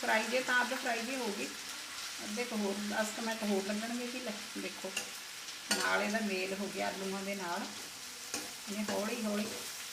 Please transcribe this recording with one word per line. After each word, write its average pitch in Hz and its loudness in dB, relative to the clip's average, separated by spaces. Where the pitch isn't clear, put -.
ਫਰਾਈ 226 4
ਜੇ, 254 4
ਤਾਂ 247 6
ਅੱਧੇ 240 2
ਫਰਾਈ 247 0
ਜੇ 262 -2
ਹੋ 233 0
ਗਈ, 139 -2
ਅੱਧੇ 214 0
ਕੁ 226 -2
ਹੋਰ 202 4
ਦਸ 214 2
ਕੁ 233 -2
ਮਿੰਟ 226 0
ਹੋਰ 202 4
ਲੱਗਣਗੇ 233 0
ਜੀ। 247 -4
ਲੈ 233 -2
ਦੇਖੋ 190 -4
ਨਾਲ 190 4
ਇਹਦਾ 208 4
ਮੇਲ 190 2
ਹੋ 196 0
ਗਿਆ 196 0
ਆਲੂਆਂ 190 -2
ਦੇ 196 -2
ਨਾਲ, 185 -2
ਇਹਨੇ 208 -2
ਹੌਲੀ 214 2
ਹੌਲੀ 208 2